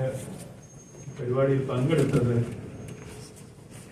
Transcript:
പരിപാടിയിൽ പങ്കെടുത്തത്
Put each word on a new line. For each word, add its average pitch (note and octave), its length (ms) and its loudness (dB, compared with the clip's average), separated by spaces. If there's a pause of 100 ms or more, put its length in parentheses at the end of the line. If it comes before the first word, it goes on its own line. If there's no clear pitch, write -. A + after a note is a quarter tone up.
(1160)
പരിപാടിയിൽ C3+ 440 4 (100)
പങ്കെടുത്തത് B2+ 640 4 (1600)